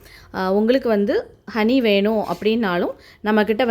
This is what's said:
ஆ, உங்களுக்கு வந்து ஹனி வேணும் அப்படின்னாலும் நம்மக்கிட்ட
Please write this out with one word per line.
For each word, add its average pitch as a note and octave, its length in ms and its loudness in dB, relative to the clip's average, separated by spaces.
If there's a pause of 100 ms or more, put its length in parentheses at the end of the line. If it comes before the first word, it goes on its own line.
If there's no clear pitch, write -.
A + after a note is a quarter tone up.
(360)
ஆ, F#3+ 40 -6 (200)
உங்களுக்கு A#3+ 360 2
வந்து G#3 200 0 (400)
ஹனி A3+ 220 2 (100)
வேணும் G#3 340 2 (100)
அப்படின்னாலும் G#3+ 640 -2 (340)
நம்மக்கிட்ட G#3+ 440 0